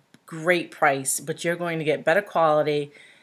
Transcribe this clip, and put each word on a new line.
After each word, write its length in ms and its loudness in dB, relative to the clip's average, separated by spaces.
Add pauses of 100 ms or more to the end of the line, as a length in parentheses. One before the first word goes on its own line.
(260)
great 460 -2
price, 480 0
but 240 -8
you're 140 -2
going 220 -4
to 60 -4
get 200 0
better 160 4
quality 720 2 (300)